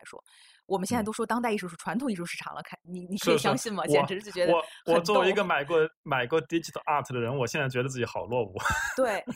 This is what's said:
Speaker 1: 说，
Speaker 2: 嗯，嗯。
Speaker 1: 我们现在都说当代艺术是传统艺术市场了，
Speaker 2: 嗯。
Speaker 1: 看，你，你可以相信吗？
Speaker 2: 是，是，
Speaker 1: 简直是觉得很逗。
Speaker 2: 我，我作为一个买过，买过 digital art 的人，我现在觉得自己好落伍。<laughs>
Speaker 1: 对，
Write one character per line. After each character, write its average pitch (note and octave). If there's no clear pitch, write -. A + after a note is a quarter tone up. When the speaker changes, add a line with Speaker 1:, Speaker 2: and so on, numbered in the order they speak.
Speaker 1:
说， -
Speaker 2:
嗯， -
嗯。 -
Speaker 1:
我 F#3+
们 F#3
现 A#3+
在 B3
都 A3
说 A3+
当 A#3
代 A#3+
艺 G#3+
术 F#3
是 E3
传 F3
统 C4
艺 G3+
术 F3
市 -
场 -
了， D3+
Speaker 2:
嗯。 -
Speaker 1:
看， -
你， F3+
你 G3
可 E3+
以 D3+
相 -
信 A3
吗？ E3+
Speaker 2:
是， D3
是， D3
Speaker 1:
简 C#3+
直 G3
是 G#3
觉 F3+
得 F3
很 E3
逗。 -
Speaker 2:
我， -
我 E3+
作 G3
为 F#3
一 F#3+
个 G3
买 D#3
过， D#3+
买 C3
过 D#3+
digital -
art C#3+
的 B2
人， A#2
我 B2+
现 D#3
在 C#3
觉 B2
得 C3+
自 B2+
己 A#2
好 F2
落 A#2
伍。 F#2+
<laughs> -
Speaker 1:
对， G#3+